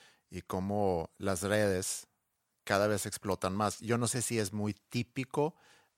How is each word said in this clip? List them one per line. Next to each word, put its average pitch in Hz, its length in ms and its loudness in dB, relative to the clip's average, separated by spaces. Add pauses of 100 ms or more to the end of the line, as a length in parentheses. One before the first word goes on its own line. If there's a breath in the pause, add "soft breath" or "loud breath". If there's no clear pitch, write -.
(300 soft breath)
y 92 120 -10
cómo 95 760 0
las 98 260 0
redes 101 640 2 (580)
cada 104 220 4
vez 104 180 0
explotan 95 500 -2
más. 104 240 0
Yo 117 180 0
no 117 100 0
sé 123 140 -2
si 113 180 0
es 98 120 0
muy 104 220 -2
típico 139 840 -4 (420 soft breath)